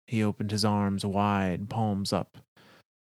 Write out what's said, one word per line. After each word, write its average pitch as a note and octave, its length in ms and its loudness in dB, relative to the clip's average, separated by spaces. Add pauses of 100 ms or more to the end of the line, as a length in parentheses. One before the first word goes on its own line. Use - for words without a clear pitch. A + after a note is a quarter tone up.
He A2 180 0
opened G#2 280 -2
his G#2 120 0
arms G2+ 400 2
wide, G2+ 640 0
palms G#2 460 -2
up. - 240 -4 (760)